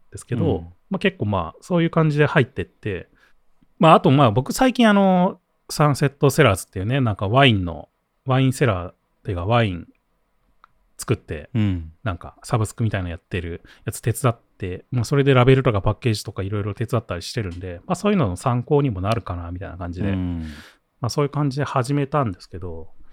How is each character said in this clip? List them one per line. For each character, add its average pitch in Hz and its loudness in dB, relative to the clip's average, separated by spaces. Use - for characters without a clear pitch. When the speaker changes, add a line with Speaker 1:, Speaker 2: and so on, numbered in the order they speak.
Speaker 1:
で - -16
す - -20
け 127 -6
ど、 123 0
Speaker 2:
う - -8
ん。 85 -12
Speaker 1:
ま 196 -4
あ、 - -8
結 190 -2
構 110 -4
ま 92 -2
あ、 - -20
そ 175 -2
う 165 4
い 170 2
う - -2
感 156 2
じ 147 0
で 147 6
入 151 2
っ - 2
て - -8
っ 85 -6
て、 - -8
ま 165 6
あ、 170 10
あ - 6
と 170 4
ま 139 6
あ、 110 4
僕 127 -2
最 262 2
近 226 4
あ 208 4
の、 190 2
サ 151 2
ン 135 0
セ 143 2
ッ 135 0
ト - 2
セ 156 4
ラ 107 6
ー - 2
ズ - -8
っ - -20
て 98 -10
い 92 -4
う - -4
ね、 131 0
な 113 2
ん 95 -4
か 98 -4
ワ 131 4
イ 127 8
ン 95 0
の、 80 -10
ワ 131 2
イ 135 4
ン 131 2
セ 147 0
ラ 92 0
ー 90 -12
っ - -20
て 110 -6
い - -4
う 87 -4
か 87 -4
ワ 117 2
イ 98 -2
ン 82 -12
作 - -4
っ - -4
て、 - -14
Speaker 2:
う 120 -2
ん。 87 -2
Speaker 1:
な 98 -6
ん 85 -8
か - -20
サ - -4
ブ 107 -2
ス - -10
ク 117 -2
み 104 0
た 98 -2
い - -4
な - -6
の 87 -6
や 80 -8
っ - -20
て - -8
る 85 -10
や - -6
つ - -14
手 117 -2
伝 123 0
っ - -14
て、 92 -10
ま 123 0
あ、 - -4
そ 143 0
れ 139 2
で 139 6
ラ 123 6
ベ 131 6
ル 131 2
と 123 2
か 98 0
パ 107 0
ッ - -4
ケ - -2
ー - 0
ジ - -4
と - -10
か - -10
色 101 -4
々 101 -4
手 113 -6
伝 113 -2
っ - -20
た 87 -6
り 85 -10
し - -12
て 117 -4
る 95 -6
ん 87 -10
で、 90 -12
ま - -8
あ、 - 0
そ 208 -4
う 208 2
い - 2
う - 2
の 120 2
の 90 -4
参 123 -2
考 143 2
に 139 0
も 90 -6
な 101 -2
る 110 0
か 92 -8
な、 85 -10
み 92 -10
た 98 -10
い 90 -12
な - -14
感 87 -8
じ 90 -8
で、 98 0
Speaker 2:
う 98 -2
ん。 87 -4
Speaker 1:
ま 123 -4
あ、 - -2
そ 147 -2
う - 2
い - -2
う - -8
感 143 -2
じ 131 -4
で 135 -2
始 135 -2
め 143 -2
た 147 -2
ん 107 -2
で - -14
す - -20
け 87 -14
ど、 82 -12